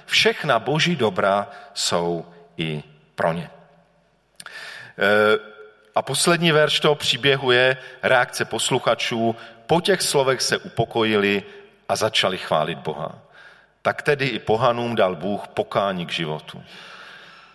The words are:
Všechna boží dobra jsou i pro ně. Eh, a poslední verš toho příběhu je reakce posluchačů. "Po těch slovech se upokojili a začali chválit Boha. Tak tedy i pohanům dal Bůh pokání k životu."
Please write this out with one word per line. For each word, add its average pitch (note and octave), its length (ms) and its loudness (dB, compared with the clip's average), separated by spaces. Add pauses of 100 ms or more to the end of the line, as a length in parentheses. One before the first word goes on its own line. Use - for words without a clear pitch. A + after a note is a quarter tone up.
Všechna D#3+ 540 2
boží D#3 360 0
dobra G2+ 520 2 (260)
jsou F2 520 -2 (320)
i D#2 260 -4 (320)
pro - 180 0
ně. E2+ 160 -8 (1500)
Eh, G#2+ 420 4 (560)
a - 60 2
poslední E3+ 500 2
verš D3+ 280 2
toho D3+ 160 4
příběhu C3+ 560 0
je B2+ 260 4 (260)
reakce B2 420 2
posluchačů. A2+ 880 -2 (320)
"Po E3 140 2
těch - 200 0
slovech C3+ 400 0
se - 160 -2
upokojili G#2+ 840 0 (460)
a G2 60 0
začali F#2+ 420 0
chválit E2 400 -2
Boha. D#2 380 -10 (680)
Tak - 200 -2
tedy C#3 240 0
i A2 140 -4
pohanům A#2 560 0
dal F#2 200 2
Bůh G2 320 -6
pokání G2 580 -2
k - 60 -12
životu." D#2 520 -8 (920)